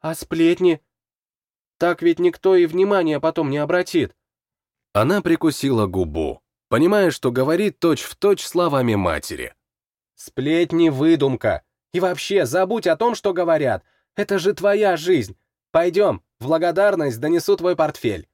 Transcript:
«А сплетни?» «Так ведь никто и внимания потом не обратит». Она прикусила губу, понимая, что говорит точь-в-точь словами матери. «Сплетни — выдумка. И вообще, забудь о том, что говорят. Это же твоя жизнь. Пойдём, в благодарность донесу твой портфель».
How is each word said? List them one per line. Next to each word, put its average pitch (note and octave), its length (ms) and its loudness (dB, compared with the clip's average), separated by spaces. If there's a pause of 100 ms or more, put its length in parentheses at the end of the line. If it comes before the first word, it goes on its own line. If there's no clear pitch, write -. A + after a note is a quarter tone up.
«А D#3+ 120 -8
сплетни?» E3+ 680 0 (960)
«Так E3+ 240 -2
ведь E3+ 180 2
никто F3+ 360 2
и F3 100 6
внимания F3 540 0
потом D#3 300 -2
не C#3+ 80 -2
обратит». D#3+ 560 -2 (800)
Она D3+ 280 2
прикусила C#3 680 0
губу, D#2+ 540 -4 (260)
понимая, F3 440 2
что C3 200 -4
говорит D#3+ 480 -2
точь-в-точь F#3 680 0
словами C#3 500 0
матери. D#2 600 -4 (600)
«Сплетни — E3 760 0
выдумка. C3+ 760 0 (300)
И F3 80 -2
вообще, F#3 440 0
забудь F#3 420 -2
о D#3+ 100 2
том, A#3 180 0
что G3 180 -4
говорят. D#3 500 0 (320)
Это G3+ 240 -2
же F#3+ 140 0
твоя G3+ 440 0
жизнь. D3+ 400 -2 (340)
Пойдём, E3+ 500 2 (180)
в A#2+ 80 -10
благодарность E3 720 0
донесу E3 360 0
твой F3 200 0
портфель». B2+ 580 -4